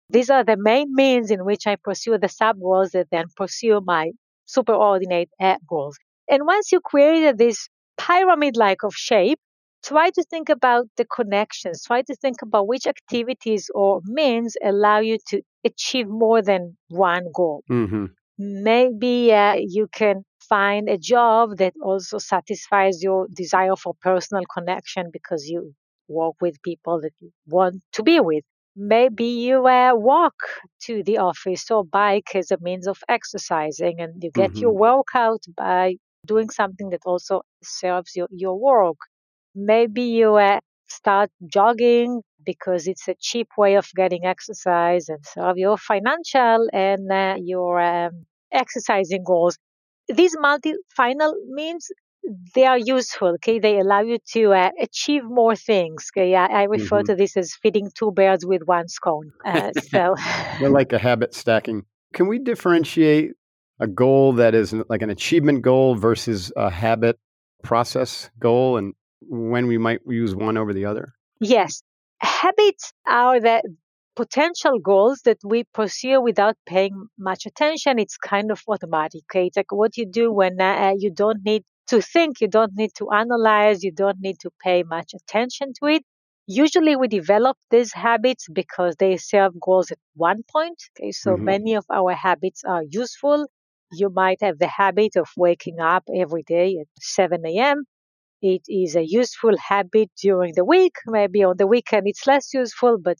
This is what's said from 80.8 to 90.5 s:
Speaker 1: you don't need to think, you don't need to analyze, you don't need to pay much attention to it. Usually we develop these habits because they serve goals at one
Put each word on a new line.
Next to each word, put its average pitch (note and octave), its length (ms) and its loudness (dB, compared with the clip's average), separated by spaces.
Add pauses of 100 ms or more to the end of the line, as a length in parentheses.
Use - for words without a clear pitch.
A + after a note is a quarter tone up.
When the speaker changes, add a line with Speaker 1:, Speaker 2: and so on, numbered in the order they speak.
Speaker 1:
you G3+ 140 -4
don't G3+ 340 -2
need G#3+ 180 -2 (260)
to A3+ 120 2
think, D#4+ 400 0
you A3 80 -2
don't A3 260 2
need G#3 220 -4
to G#3 140 -8
analyze, G#3+ 760 2
you F#3 80 -4
don't G3 280 -2
need F#3+ 200 -8
to F3 100 -12 (120)
pay F3+ 200 0
much E3 320 -8
attention B3 640 -6
to C#4+ 80 -2
it. D4+ 140 0 (440)
Usually D4+ 500 2
we B3+ 120 0
develop G#3 480 2 (140)
these A#3 220 2
habits A#3 600 -2
because F3+ 440 -4
they F#3+ 200 2
serve G3 440 0
goals F#3 300 0
at E3 80 -12 (160)
one E3+ 360 -2